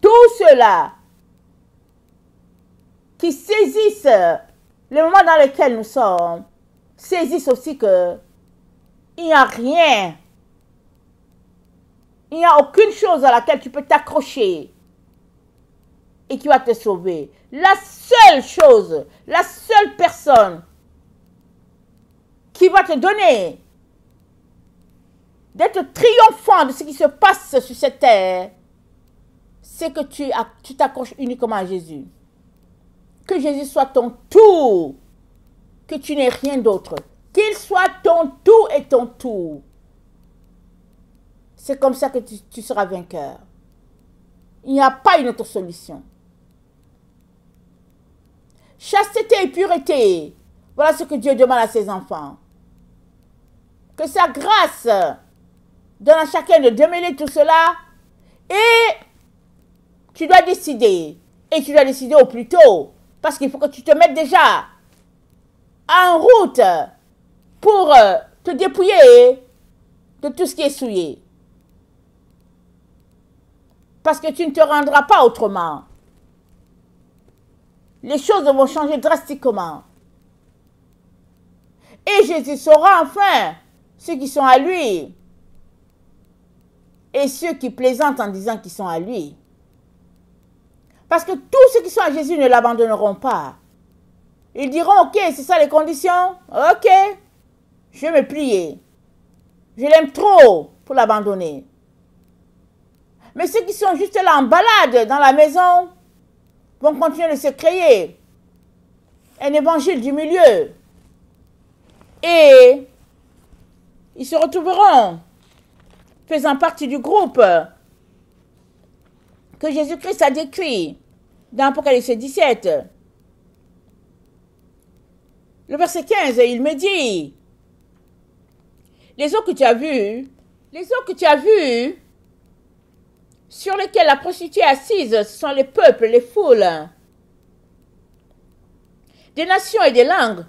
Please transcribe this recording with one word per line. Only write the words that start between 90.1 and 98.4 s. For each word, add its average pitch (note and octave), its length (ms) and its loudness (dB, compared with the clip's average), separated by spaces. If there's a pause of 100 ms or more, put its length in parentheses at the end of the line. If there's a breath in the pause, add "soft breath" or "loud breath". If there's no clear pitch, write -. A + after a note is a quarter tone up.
Parce E4 160 -2
que F#4+ 80 -10
tous B4+ 400 4
ceux A#4 100 0
qui F4 60 -12
sont G#4 140 -4
à D#4+ 100 -2
Jésus D#4 240 -6
ne C#4 100 0
l'abandonneront A#3 680 0
pas. F#3 420 -8 (1000)
Ils C4+ 140 -10
diront, « E4+ 360 2
Ok, - 140 -4 (160)
c'est C#4 80 -16
ça F4 160 -2
les D4 100 2
conditions. E4+ 640 -4 (180)
Ok, D#4 360 0 (1080)
je - 80 -20
vais D4+ 100 -6
me D4+ 160 0
plier. A3+ 520 -8 (1000)